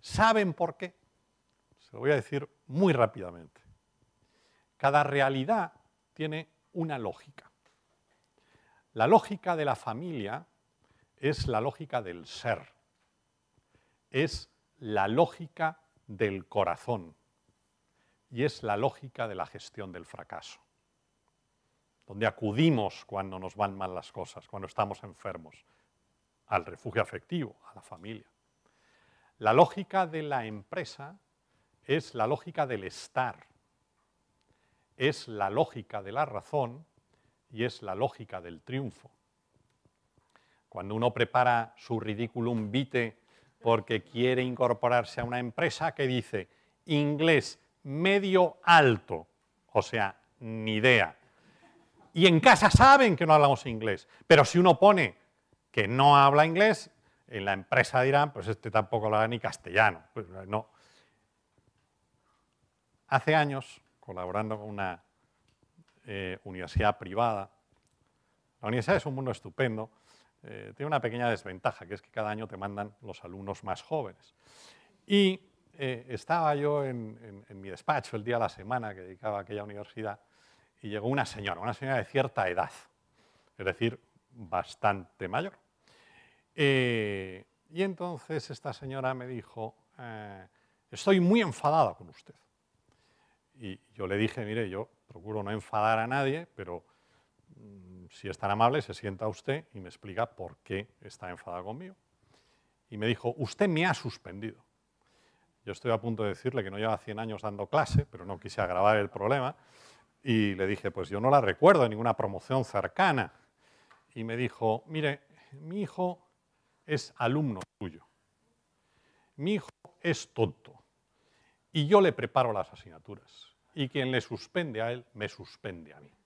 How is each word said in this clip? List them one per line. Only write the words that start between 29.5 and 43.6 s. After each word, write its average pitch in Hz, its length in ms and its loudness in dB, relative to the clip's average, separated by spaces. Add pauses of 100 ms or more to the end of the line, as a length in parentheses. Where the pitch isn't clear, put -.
lógica 180 520 4
de 160 160 -8
la 139 220 -4
empresa 143 760 -12 (640)
es - 320 -4
la 113 120 0
lógica 147 400 -4
del 110 180 -8
estar, - 600 -8 (1500)
es 135 300 -2
la 104 200 -4
lógica 107 540 -4
de 98 100 -12
la 143 140 -2
razón 131 580 -6 (640)
y 113 140 -4
es - 180 -6
la 95 120 -8
lógica 107 480 -6
del 85 180 -16
triunfo. 127 500 -10 (1600)
Cuando 98 260 -8
uno 117 200 0
prepara 120 640 2
su - 160 -8
curriculum 113 760 -4
vitae 123 460 -2 (420)
porque 113 440 0